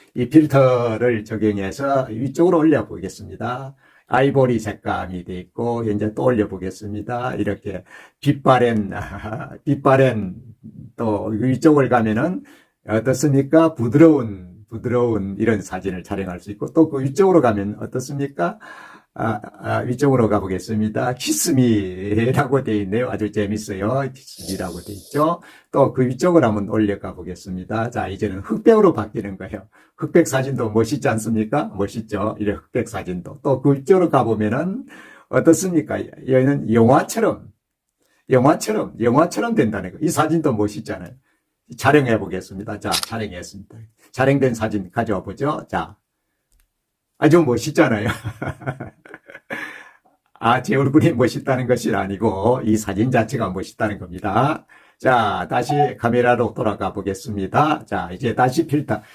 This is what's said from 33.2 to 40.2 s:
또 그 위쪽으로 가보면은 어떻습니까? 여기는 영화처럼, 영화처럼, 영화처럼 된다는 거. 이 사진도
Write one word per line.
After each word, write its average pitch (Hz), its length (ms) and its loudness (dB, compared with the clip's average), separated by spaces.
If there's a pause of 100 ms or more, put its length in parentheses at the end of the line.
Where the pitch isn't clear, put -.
또 135 180 0
그 143 140 2
위쪽으로 180 340 4
가보면은 123 800 0 (440)
어떻습니까? 160 680 2 (300)
여기는 131 440 2
영화처럼, 131 760 4 (840)
영화처럼, 139 680 2
영화처럼 175 560 2
된다는 104 340 0
거. - 100 -18
이 151 100 0
사진도 156 440 0